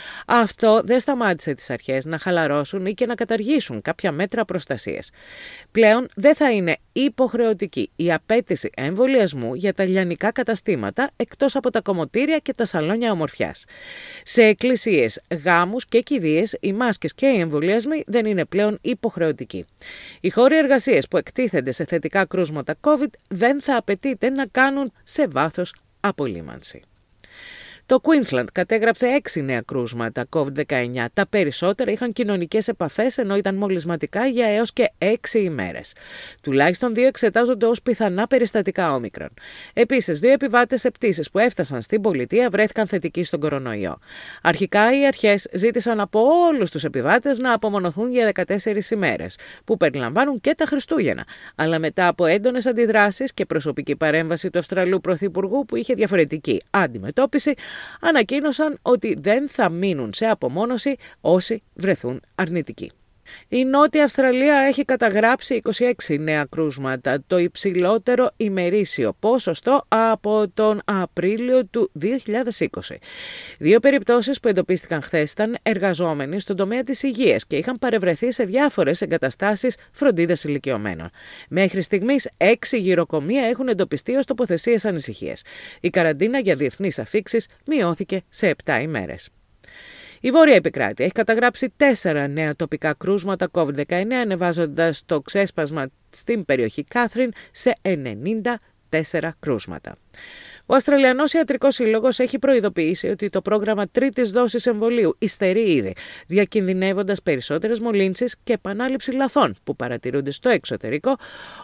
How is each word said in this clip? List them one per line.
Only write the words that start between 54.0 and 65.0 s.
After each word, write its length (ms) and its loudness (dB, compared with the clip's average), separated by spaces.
του 80 -2
Αυστραλού 420 0
Πρωθυπουργού, 640 -2
που 120 -6
είχε 180 -2
διαφορετική 680 0
αντιμετώπιση, 840 0
ανακοίνωσαν 800 0
ότι 380 2
δεν 280 0
θα 200 0
μείνουν 440 -2
σε 140 -2
απομόνωση 680 -2
όσοι 420 2
βρεθούν 460 -2
αρνητικοί. 560 -4
Η 160 0
Νότια 400 4
Αυστραλία 520 4
έχει 280 2
καταγράψει 720 2